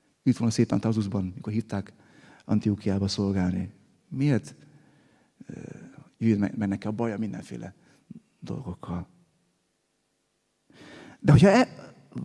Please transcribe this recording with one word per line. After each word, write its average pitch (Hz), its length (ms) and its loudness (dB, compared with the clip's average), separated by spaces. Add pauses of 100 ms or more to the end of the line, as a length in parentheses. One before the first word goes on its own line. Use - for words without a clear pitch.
(220)
Jut 127 140 2
volna 113 160 0
szépen 110 280 0
Tarsusban, 98 540 -2
mikor - 180 -10
hívták 107 400 -6 (520)
Antiochiába 101 640 0
szolgálni. 92 640 -2 (360)
Miért, 135 460 0 (920)
ö, - 60 -16 (680)
jöjjön 113 200 4
meg, - 180 -2
meg 104 120 -2
neki 98 180 -4
a 107 40 -4
baja 107 280 -4
mindenféle - 560 -10 (680)
dolgokkal? 90 680 -8 (2000)
De - 120 6
hogyha 185 160 10
e-, - 460 4 (300)